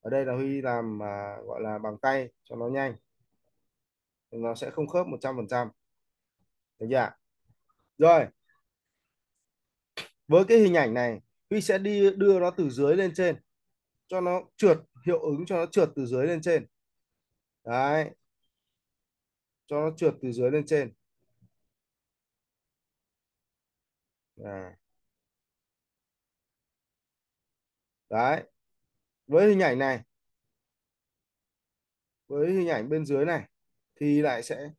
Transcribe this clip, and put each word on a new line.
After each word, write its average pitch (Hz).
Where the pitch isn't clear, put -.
Ở 113
đây 135
là 127
Huy 139
làm, 117
à, 101
gọi 113
là 107
bằng 107
tay 131
cho 120
nó 117
nhanh. 131
Nó 117
sẽ 123
không 151
khớp 180
một 127
trăm 135
phần 110
trăm. 123
Được 113
chưa 131
ạ? 117
Rồi. 156
Với 175
cái 226
hình 196
ảnh 131
này, 120
Huy 208
sẽ 196
đi 202
đưa 196
nó 175
từ 170
dưới 143
lên 185
trên. 175
Cho 185
nó 180
trượt, 170
hiệu 170
ứng 156
cho 190
nó 170
trượt 170
từ 135
dưới 127
lên 165
trên. 160
Đấy. 135
Cho 147
nó 160
trượt 160
từ 127
dưới 123
lên 147
trên. 143
À. 95
Đấy. 123
Với 180
hình 196
ảnh 135
này. 131
Với 147
hình 185
ảnh 123
bên 156
dưới 139
này. 156
Thì 147
lại 127
sẽ. 139